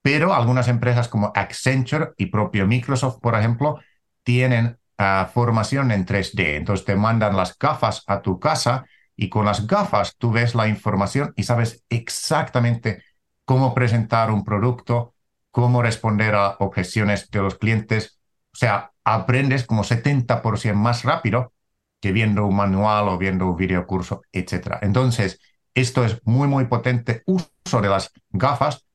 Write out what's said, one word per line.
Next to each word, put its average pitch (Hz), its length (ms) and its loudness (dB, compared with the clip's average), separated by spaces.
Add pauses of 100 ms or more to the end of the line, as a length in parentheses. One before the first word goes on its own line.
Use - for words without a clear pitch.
Pero 151 320 2
algunas 123 360 2
empresas 120 400 0
como 104 260 -2
Accenture 131 800 -2
y 95 100 -2
propio 101 380 0
Microsoft, 123 540 0
por 117 160 0
ejemplo, 117 440 0 (440)
tienen, 120 540 2 (200)
ah, 98 340 2
formación 120 600 0
en 98 140 0
tres 95 280 -4
D. 80 220 0
Entonces 90 300 -4
te 101 100 0
mandan 107 400 2
las 92 240 -2
gafas 135 480 -2
a 101 140 -2
tu 95 180 -2
casa 131 460 0 (300)
y - 140 -4
con 107 160 0
las 104 220 0
gafas 123 500 0
tú 117 140 0
ves 117 240 2
la 110 120 2
información 104 680 -2
y 101 80 -4
sabes 117 460 -2
exactamente 120 1120 -2 (420)
cómo 131 300 2
presentar 113 560 2
un 101 120 0
producto, 120 720 -2 (380)
cómo 123 300 2
responder 110 540 0
a 101 140 2 (100)
objeciones 104 720 -2
de 101 100 0
los 98 160 -2
clientes. 110 640 -2 (340)
O - 40 -20
sea, 107 340 0 (120)
aprendes 127 600 2
como 110 180 0
setenta 120 580 0
por 107 160 -2
ciento 104 220 0
más 120 240 0
rápido 123 500 -2 (460)
que 98 120 -2
viendo 101 340 2
un 101 100 2
manual 101 540 2
o 90 80 -2
viendo 92 300 0
un 90 100 0
videocurso, 92 640 -2 (100)
etcétera. - 520 -6
Entonces, 113 560 0 (340)
esto 127 320 0
es - 200 -2
muy, 127 220 2
muy 135 180 2
potente 120 600 -2
uso 175 560 -2
de 98 80 0
las 98 220 0 (180)
gafas 143 640 -2